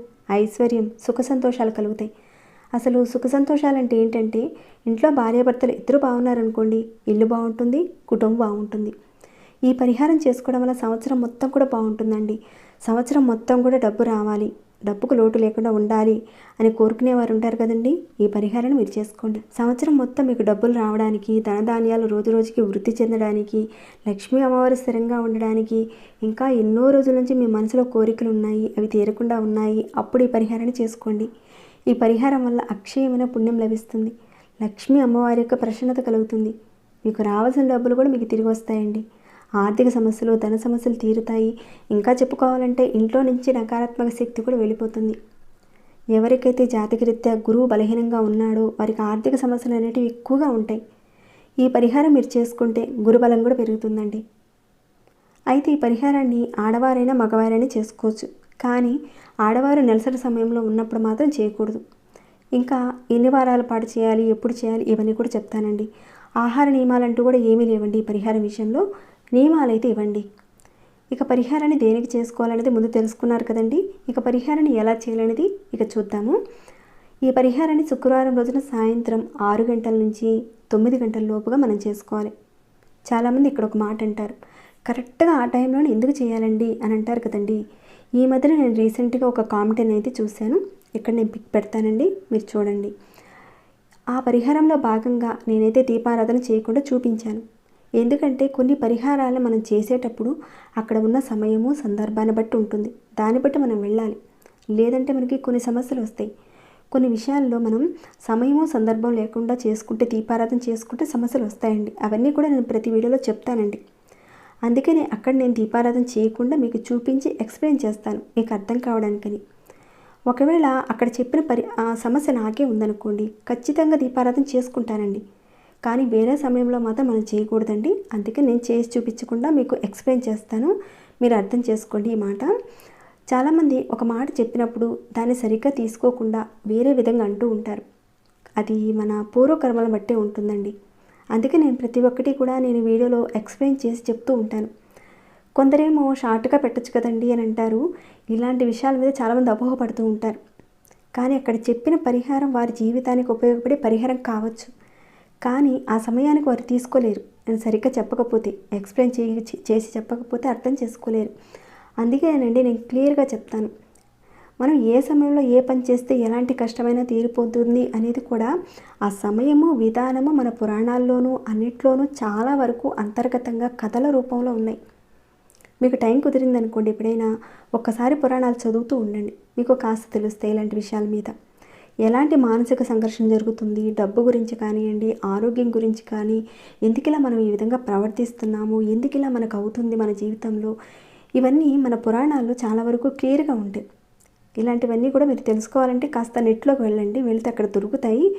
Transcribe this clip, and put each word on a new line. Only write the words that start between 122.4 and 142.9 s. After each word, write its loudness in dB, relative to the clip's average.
ఉందనుకోండి, -2
ఖచ్చితంగా 0
దీపారాధన 0
చేసుకుంటానండి. -4
కానీ 0
వేరే 2
సమయంలో 0
మాత్రం 0
మనం 0
చేయకూడదండి. -2
అందుకే -2
నేను 4
చేసి 0
చూపించకుండా -2
మీకు 2
ఎక్స్‌ప్లెయిన్ -2
చేస్తాను, -2
మీరు 4
అర్థం 0
చేసుకోండి -4
ఈ -2
మాట. -4
చాలామంది 2
ఒక -4
మాట -2
చెప్పినప్పుడు -2
దాన్ని 0
సరిగ్గా 0
తీసుకోకుండా -2
వేరే 2
విధంగా 2
అంటూ -2
ఉంటారు. -6
అది -2
మన -2
పూర్వకర్మలను 2
బట్టే -2
ఉంటుందండి. -4
అందుకే 0
నేను 4
ప్రతి -2
ఒక్కటి 2
కూడా -2
నేను 0
వీడియోలో 2